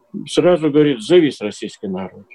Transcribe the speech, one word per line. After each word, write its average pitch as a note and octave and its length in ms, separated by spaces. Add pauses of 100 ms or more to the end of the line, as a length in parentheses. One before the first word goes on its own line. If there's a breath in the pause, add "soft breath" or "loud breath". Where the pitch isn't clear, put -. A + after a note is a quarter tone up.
(300)
сразу D#3 400
говорит: C#3+ 320
"За D#3 160
весь C#3 240
российский G#2 460
народ". F#2+ 480